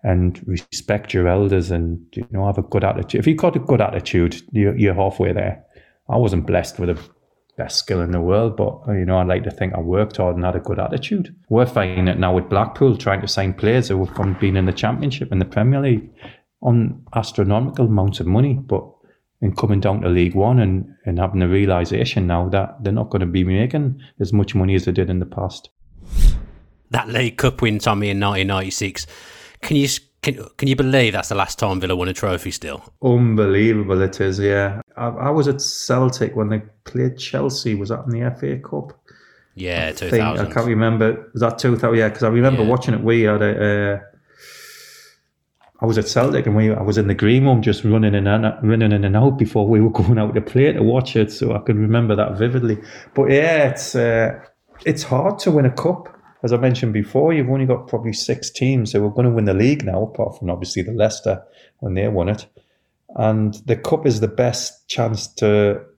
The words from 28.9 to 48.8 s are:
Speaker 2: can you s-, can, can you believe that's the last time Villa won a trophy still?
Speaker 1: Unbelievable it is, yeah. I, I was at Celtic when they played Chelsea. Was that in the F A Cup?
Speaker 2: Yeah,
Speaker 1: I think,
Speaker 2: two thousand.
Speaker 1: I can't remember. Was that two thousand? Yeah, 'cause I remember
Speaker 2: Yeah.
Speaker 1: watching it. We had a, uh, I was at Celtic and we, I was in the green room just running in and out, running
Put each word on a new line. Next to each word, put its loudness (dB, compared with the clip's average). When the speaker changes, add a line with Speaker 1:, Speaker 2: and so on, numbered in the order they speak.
Speaker 2:
can -2
you 2
s-, -2
can, -6
can -4
you 2
believe 2
that's -4
the -4
last -4
time -2
Villa -2
won -2
a -4
trophy -4
still? -12
Speaker 1:
Unbelievable 2
it -2
is, -2
yeah. 0
I, -6
I -4
was 2
at -2
Celtic -2
when -2
they -2
played -4
Chelsea. -4
Was -6
that -6
in -4
the -4
F -6
A -6
Cup? -12
Speaker 2:
Yeah, -4
Speaker 1:
I -6
think, -12
Speaker 2:
two -2
thousand. 0
Speaker 1:
I -8
can't -2
remember. 0
Was -2
that -2
two 2
thousand? 0
Yeah, 2
'cause -4
I 4
remember 4
Speaker 2:
Yeah. 2
Speaker 1:
watching 0
it. -2
We 4
had 2
a, 0
uh, -8
I 0
was 2
at 0
Celtic 0
and 2
we, 4
I -2
was 0
in 2
the 2
green 4
room 4
just 0
running 4
in 0
and 2
out, -2
running 4